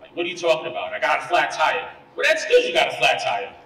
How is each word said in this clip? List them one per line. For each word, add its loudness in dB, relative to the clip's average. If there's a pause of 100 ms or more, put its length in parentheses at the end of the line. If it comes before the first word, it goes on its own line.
Like, -20
What -4
are -6
you -8
talking 0
about? -8
I -6
got 0
a -12
flat 2
tire. 0 (260)
Well, -2
that's 2
good 4
you -4
got 2
a -10
flat 2
tire. -4 (120)